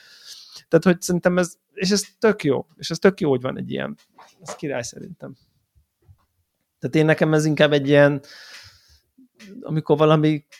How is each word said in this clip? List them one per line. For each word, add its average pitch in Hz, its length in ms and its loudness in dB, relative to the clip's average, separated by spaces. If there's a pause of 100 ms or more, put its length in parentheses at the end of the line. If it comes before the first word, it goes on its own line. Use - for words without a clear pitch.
(680)
Tehát 165 160 2
hogy 180 180 2
szerintem 180 360 -2
ez... 175 160 -4 (180)
És 185 180 -4
ez 196 120 0 (160)
tök 208 260 0
jó, 127 220 -2 (100)
és - 140 -12
ez 165 80 -8
tök 190 220 2
jó, 151 100 0
hogy 127 100 0
van 135 180 -8
egy 131 120 -10
ilyen, 139 260 -8 (460)
ez - 120 -16
király 131 280 -8
szerintem. 135 520 -18 (1400)
Tehát 127 180 -4
én 156 80 4
nekem 156 300 2
ez 151 100 2
inkább 151 280 2
egy 143 160 0
ilyen, 143 320 4 (1400)
amikor 156 360 -2
valami 156 500 2 (140)